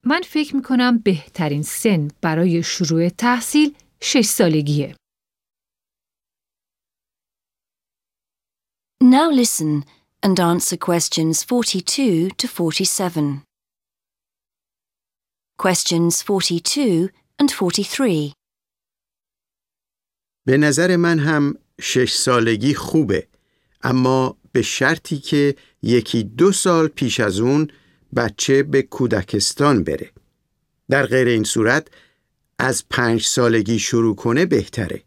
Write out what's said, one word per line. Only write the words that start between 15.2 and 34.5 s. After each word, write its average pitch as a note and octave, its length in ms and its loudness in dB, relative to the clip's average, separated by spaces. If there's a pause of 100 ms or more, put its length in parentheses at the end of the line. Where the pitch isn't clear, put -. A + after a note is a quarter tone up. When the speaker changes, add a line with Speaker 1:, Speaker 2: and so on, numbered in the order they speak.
Speaker 2:
Questions E3+ 640 0
forty-two F#3+ 880 0 (320)
and C#4+ 100 2
forty-three. F3 840 -2 (2000)
Speaker 3:
به C3 120 4
نظر D3+ 380 2
من E3+ 240 2
هم D3 380 0 (240)
شش B2+ 320 -2
سالگی A#2 600 0
خوبه، G2+ 540 -2 (540)
اما C3 560 0 (140)
به B2 100 0
شرطی D3 580 -2
که C#3+ 360 0 (260)
یکی A#2 420 0
دو B2+ 280 2
سال E3 360 0
پیش C3 320 -4
از G2+ 200 -2
اون C#3+ 280 0 (480)
بچه C3 480 0
به C#3 180 0
کودکستان A2+ 1000 -2
بره. D2 280 -6 (800)
در C#3 160 2
غیر B2 220 2
این A2+ 160 0
صورت A#2 440 0 (720)
از B2+ 300 -4
پنج A2+ 360 0
سالگی A2+ 540 0
شروع A2+ 360 0
کنه B2 300 0
بهتره. A2+ 600 -4